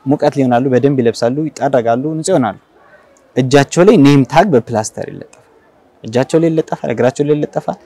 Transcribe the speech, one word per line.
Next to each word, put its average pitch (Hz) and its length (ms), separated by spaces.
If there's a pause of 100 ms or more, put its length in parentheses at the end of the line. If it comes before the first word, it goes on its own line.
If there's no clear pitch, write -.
ሙቀት 143 280
ሊሆናሉ፣ 127 340
በደንብ 131 300
ይለብሳሉ፣ 120 460
ይጠረጋሉ፣ 127 680
ንጹህ 160 200
ይሆናሉ። 120 280 (800)
እጃቸው 139 480
ላይ 214 120
ኔም 143 280
ታግ 165 260
በፕላስተር 110 560
ይለጠፋል። - 300 (680)
እጃቸው 127 340
ላይ 165 100
ይለጠፋል፣ 160 420
እግራቸው 123 340
ላይ 147 100
ይለጠፋል። - 520